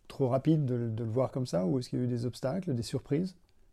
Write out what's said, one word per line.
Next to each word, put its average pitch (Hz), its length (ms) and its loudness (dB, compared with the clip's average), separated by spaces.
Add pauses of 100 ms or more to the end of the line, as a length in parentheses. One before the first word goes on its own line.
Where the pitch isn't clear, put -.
trop 135 200 0
rapide 147 360 4
de, 120 260 0
de 113 140 -4
le 113 60 -2
voir 120 200 2
comme 127 160 -2
ça, 175 200 0
ou 147 120 2
est-ce 127 100 -6
qu'il 131 100 -2
y 123 40 2
a - 20 2
eu 123 40 0
des 120 180 0
obstacles, 139 480 -2
des 117 80 -2
surprises ? 156 540 -2 (360)